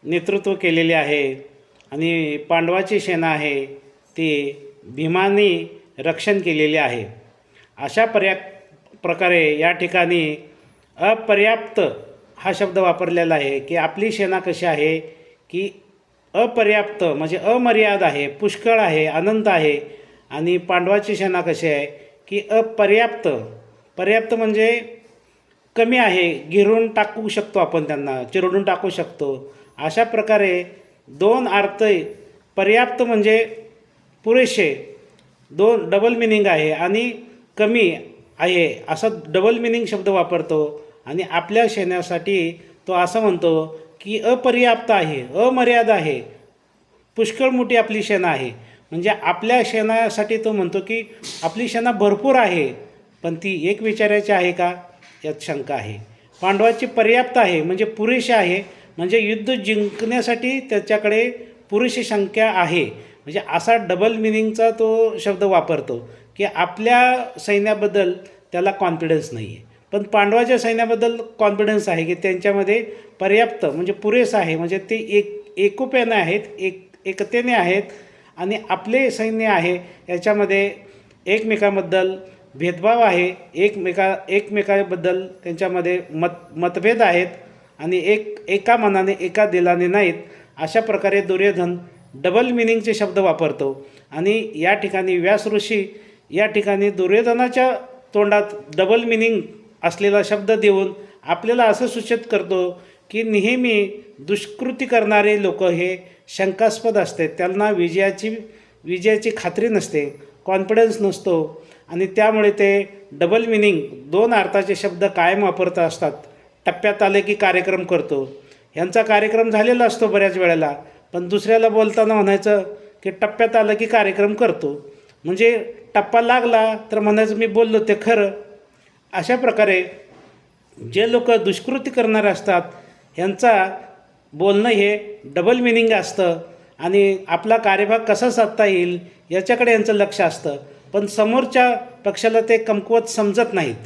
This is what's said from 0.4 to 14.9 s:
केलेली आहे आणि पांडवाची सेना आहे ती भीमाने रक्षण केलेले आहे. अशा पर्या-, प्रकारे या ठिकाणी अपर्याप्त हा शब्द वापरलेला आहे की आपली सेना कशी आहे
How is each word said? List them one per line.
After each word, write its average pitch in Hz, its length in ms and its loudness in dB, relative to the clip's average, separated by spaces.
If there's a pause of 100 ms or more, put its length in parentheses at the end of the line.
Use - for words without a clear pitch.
केलेली 165 400 0
आहे 147 420 0 (560)
आणि 156 460 -4
पांडवाची 175 640 0
सेना 165 280 -2
आहे 151 380 -2 (500)
ती 147 420 -2 (280)
भीमाने 175 960 0 (160)
रक्षण 165 420 -2
केलेले 156 380 0
आहे. 120 280 -2 (720)
अशा 139 280 0
पर्या-, 196 300 0 (680)
प्रकारे 170 540 2
या 160 140 2
ठिकाणी 175 640 0 (640)
अपर्याप्त 220 840 0 (560)
हा 190 160 -4
शब्द 185 240 -2
वापरलेला 175 580 2
आहे 139 240 -2
की 165 160 -6
आपली 196 360 -2
सेना 190 280 -2
कशी 180 260 -4
आहे 160 340 0 (500)